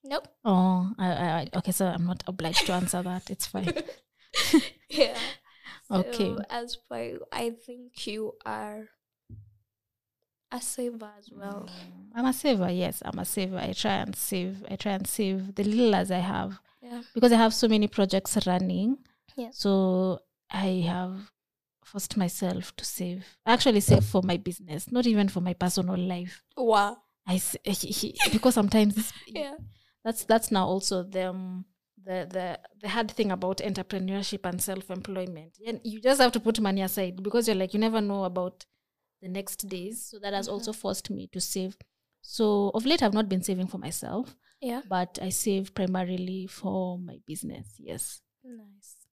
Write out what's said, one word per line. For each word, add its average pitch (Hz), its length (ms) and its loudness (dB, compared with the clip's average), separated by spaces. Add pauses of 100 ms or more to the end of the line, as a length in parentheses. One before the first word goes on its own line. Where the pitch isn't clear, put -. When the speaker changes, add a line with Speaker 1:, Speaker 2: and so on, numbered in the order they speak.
Speaker 1:
Nope. 277 240 -4 (180)
Speaker 2:
Oh, 185 540 4
I, 190 140 0
I, 175 140 0 (260)
I, - 60 0
okay, 185 140 -2
so 190 140 0
I'm 175 200 0
not 180 200 -4
obliged 170 400 -2
to 190 60 -2
answer 180 300 -2
that. 180 280 -8
It's - 160 -6
fine. 196 220 -4
Speaker 1:
<laughs> - 1200 -2
Yeah. 277 280 2 (760)
Speaker 2:
Okay. 202 440 0
Speaker 1:
So 208 160 -6
as 240 280 -8 (100)
for 233 140 -8
you, 175 180 -10 (120)
I 233 180 -4
think 247 560 -14
you 214 260 -6 (140)
are 107 420 -10 (1600)
a 247 80 -8
saver 233 580 -8
as 208 140 -20
well. 202 360 -12
Speaker 2:
Mm, - 480 -20
I'm 247 100 2
a 262 60 6
saver, 214 380 2
yes, 180 340 -2
I'm - 140 -8
a 185 60 -4
saver. 185 340 -4
I - 140 -4
try 196 220 0
and 196 220 -2
save. 190 520 -4
I 196 80 -6
try 202 160 -2
and 190 140 -2
save 190 480 -2
the 202 100 -2
little 214 300 6
as 185 160 0
I 180 80 0
have. 190 400 -2 (240)
Speaker 1:
Yeah. 240 200 -12 (120)
Speaker 2:
Because 233 180 8
I 226 40 8
have 226 180 8
so 233 140 4
many 214 180 6
projects 190 500 2 (100)
running. 185 520 2 (380)
Speaker 1:
Yeah. 240 160 -8
Speaker 2:
So 185 680 4 (300)
I 185 380 0
have 185 420 -4 (540)
forced - 320 -8
myself 180 600 0
to - 80 -10
save. 180 400 -6 (220)
I 220 60 6
actually 240 280 6
save 208 240 8
for 185 180 4
my 180 160 2
business, 180 520 -8
not 240 160 2
even 208 220 6
for 185 120 -2
my 180 140 0
personal 180 420 0
life. 180 460 -4 (140)
Speaker 1:
Wow. 220 420 4 (280)
Speaker 2:
I 185 100 0
s-, - 280 -2
<laughs> - 680 -2
because 240 220 4
sometimes 208 420 6
this 220 160 -2 (160)
Speaker 1:
Yeah. 285 260 -6 (500)
Speaker 2:
that's, 226 200 -2
that's 226 260 4
now 190 160 2
also 185 380 0
the, 185 260 -4
um, 185 340 -8 (380)
the, 185 260 -6
the, 180 300 -6 (220)
the 208 80 -8
hard 220 240 -2
thing 208 180 0
about 185 280 -2
entrepreneurship 196 880 -4
and 175 120 -6
self-employment. 185 1040 -8
And 233 200 -6
you 220 160 -8
just 262 200 4
have 247 120 8
to 240 80 0
put 226 200 2
money 196 220 2
aside 185 400 -4
because 220 240 0
you're 214 100 2
like, 190 180 0
you 208 40 2
never 220 220 2
know 202 240 -2
about 180 400 -4 (560)
the 190 80 -14
next 196 400 -8
days. 196 420 -8
So 214 100 -18
that 202 120 -6
has 196 160 -2
also 214 240 -6
Speaker 1:
Mm-hmm. - 80 -10
Speaker 2:
forced 196 300 -4
me 196 220 -6
to 185 80 -6
save. 190 360 -4 (460)
So 208 520 2
of 226 120 0
late, 320 160 4
I've 202 120 4
not 214 140 2
been 185 140 2
saving 185 240 -2
for 185 120 -8
myself. - 560 -6 (280)
Speaker 1:
Yeah. 247 260 -6
Speaker 2:
But 180 320 -2
I 190 100 -4
save 196 440 0
primarily 185 720 -2
for 185 520 -4
my 180 280 -12
business. - 400 -10 (120)
Yes. - 440 -10 (220)
Speaker 1:
Nice. 214 520 -20 (160)